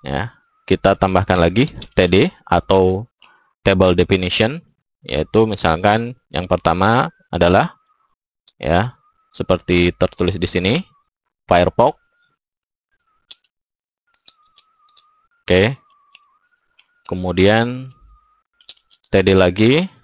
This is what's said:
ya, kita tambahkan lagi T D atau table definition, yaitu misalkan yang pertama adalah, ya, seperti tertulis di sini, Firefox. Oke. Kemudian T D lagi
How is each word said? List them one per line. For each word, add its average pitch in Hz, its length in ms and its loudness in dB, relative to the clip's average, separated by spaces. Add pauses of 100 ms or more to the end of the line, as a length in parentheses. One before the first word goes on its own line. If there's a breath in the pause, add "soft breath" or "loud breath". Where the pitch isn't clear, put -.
ya, 69 300 -8 (340)
kita 95 300 0
tambahkan 95 420 0
lagi 92 320 0 (240)
T - 80 2
D 95 240 2 (160)
atau 95 640 0 (560 soft breath)
table 92 320 2
definition, 95 640 -2 (440)
yaitu 107 440 -2
misalkan 104 680 -2 (120)
yang 85 160 -8
pertama 95 640 0 (240)
adalah, 90 480 0 (800)
ya, 87 360 -2 (360)
seperti 87 640 -2
tertulis 92 400 -4
di 85 120 -6
sini, 92 260 -2 (720)
Firefox. 92 480 2 (3500)
Oke. 104 360 0 (1300)
Kemudian 104 800 0 (1200)
T - 60 -4 (100)
D 95 80 4
lagi 98 480 2 (240)